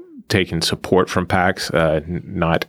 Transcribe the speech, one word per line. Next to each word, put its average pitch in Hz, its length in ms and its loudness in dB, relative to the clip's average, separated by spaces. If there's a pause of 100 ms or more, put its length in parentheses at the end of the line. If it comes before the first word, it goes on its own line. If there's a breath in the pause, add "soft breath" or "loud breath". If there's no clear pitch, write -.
(300)
taken 90 340 0
support - 460 0
from 90 180 -2
pacs, 92 440 0
uh, 78 360 2
n-, 85 180 -6
not 82 440 0